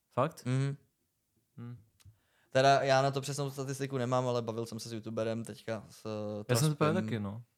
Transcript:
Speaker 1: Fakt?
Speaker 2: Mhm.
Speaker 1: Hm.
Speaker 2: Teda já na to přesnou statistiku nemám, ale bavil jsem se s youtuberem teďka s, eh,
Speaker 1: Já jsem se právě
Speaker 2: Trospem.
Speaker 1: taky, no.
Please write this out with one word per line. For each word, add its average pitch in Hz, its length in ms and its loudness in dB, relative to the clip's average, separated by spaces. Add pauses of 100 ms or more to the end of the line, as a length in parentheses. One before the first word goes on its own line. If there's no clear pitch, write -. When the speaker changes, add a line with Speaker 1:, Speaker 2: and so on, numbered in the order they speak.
(140)
Speaker 1:
Fakt? 147 320 -2
Speaker 2:
Mhm. 135 300 0 (840)
Speaker 1:
Hm. 120 200 -14 (760)
Speaker 2:
Teda 135 320 8
já 135 180 6
na 139 100 2
to 135 100 -2
přesnou 139 300 -4
statistiku 135 460 -6
nemám, 127 300 2
ale 120 140 0
bavil 113 240 -4
jsem 113 140 -10
se 117 100 -10
s 117 40 -10
youtuberem 113 500 -4
teďka 104 460 -8
s, - 160 -18
eh, 107 440 -6
Speaker 1:
Já 123 60 4
jsem 147 140 4
se 151 60 -2
právě 151 180 2
Speaker 2:
Trospem. 110 160 0
Speaker 1:
taky, 113 100 -2
no. 104 240 -6 (140)